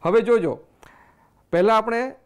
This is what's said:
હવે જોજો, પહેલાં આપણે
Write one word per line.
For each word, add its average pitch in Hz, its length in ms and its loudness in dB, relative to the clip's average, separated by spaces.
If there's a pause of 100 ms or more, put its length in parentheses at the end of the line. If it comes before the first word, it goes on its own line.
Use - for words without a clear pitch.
હવે 202 180 2
જોજો, 196 380 0 (920)
પહેલાં 202 260 2
આપણે 226 240 -2 (240)